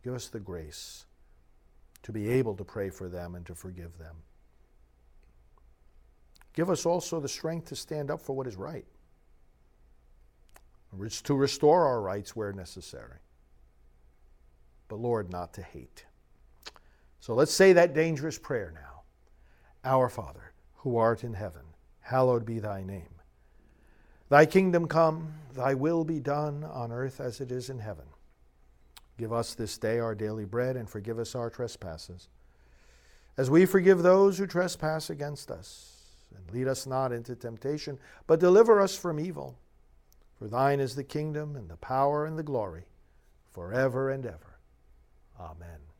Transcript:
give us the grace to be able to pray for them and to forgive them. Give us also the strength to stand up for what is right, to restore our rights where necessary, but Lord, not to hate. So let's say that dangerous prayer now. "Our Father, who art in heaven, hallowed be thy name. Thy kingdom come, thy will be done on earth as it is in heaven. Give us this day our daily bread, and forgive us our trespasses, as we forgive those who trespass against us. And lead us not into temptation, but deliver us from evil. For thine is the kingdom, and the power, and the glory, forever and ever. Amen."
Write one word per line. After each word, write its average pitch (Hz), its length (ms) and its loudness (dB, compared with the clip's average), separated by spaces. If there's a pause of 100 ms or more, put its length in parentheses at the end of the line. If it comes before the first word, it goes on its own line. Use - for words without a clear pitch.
give 123 100 -8
us 120 140 -10
the 113 120 -12
grace 85 640 -12 (960)
to - 80 -12
be 104 180 -4
able 120 260 0
to 98 80 -12
pray 98 260 -6
for 90 200 -12
them 87 240 -10
and 87 140 -14
to 87 80 -14
forgive 87 420 -14
them. 80 200 -18 (2250)
Give 170 160 -2
us 165 160 -2
also 170 340 0
the 139 80 -6
strength 165 420 -6
to 135 60 -10
stand 147 360 -8
up 160 100 -6
for 135 140 -6
what 131 100 -4
is 107 120 -10
right, 147 280 -10 (2500)
to 143 100 0
restore 147 520 4
our 123 140 2
rights 98 360 -6
where 104 180 -6
necessary, 87 640 -14 (1700)
but 107 120 -10
Lord, 113 320 -2
not 87 220 -8
to 95 100 -12
hate. - 420 -18 (1120)
So - 140 -8
let's 147 200 2
say 190 200 10
that 170 220 8
dangerous 156 420 -2
prayer 104 340 -8
now. - 300 -20 (840)
"Our 131 260 4
Father, - 440 -12 (220)
who 123 220 -2
art 113 260 4
in 117 100 -8
heaven, 92 300 -10 (380)
hallowed 127 440 4
be 113 140 -4
thy 101 240 -6
name. 92 260 -10 (1200)
Thy 147 160 10
kingdom 175 420 4
come, 160 460 2 (200)
thy 131 200 0
will 160 300 2
be 160 160 -4
done 143 440 -4
on 120 280 -8
earth 127 280 -8
as 123 220 -8
it 123 100 -8
is 123 180 -8
in 127 100 -10
heaven. 95 260 -12 (1120)
Give 113 160 -6
us 117 220 -4
this 110 220 -8
day 113 220 0
our 113 160 -2
daily 107 300 -6
bread, 123 320 -2
and 110 120 -8
forgive 113 300 -8
us 113 160 -8
our 117 140 -4
trespasses, 90 800 -12 (1080)
as 131 140 0
we 170 160 8
forgive 185 380 6
those 190 340 8
who 196 100 -2
trespass 156 640 -2
against 147 420 -10
us. - 420 -16 (420)
And 90 160 -18
lead 127 160 -2
us 135 180 -2
not 131 280 -2
into 120 220 -8
temptation, 135 640 -6 (260)
but 160 140 6
deliver 202 420 8
us 190 160 2
from 160 220 -4
evil. 143 380 -8 (800)
For 107 100 -12
thine 135 340 2
is 123 140 -2
the 143 100 -6
kingdom, 151 500 -6
and 101 140 -14
the 80 80 -14
power, 143 480 0
and 156 120 -8
the 160 60 -6
glory, 104 420 -6 (680)
forever 127 600 -2
and 135 140 -6
ever. - 340 -14 (800)
Amen." 82 400 -16 (200)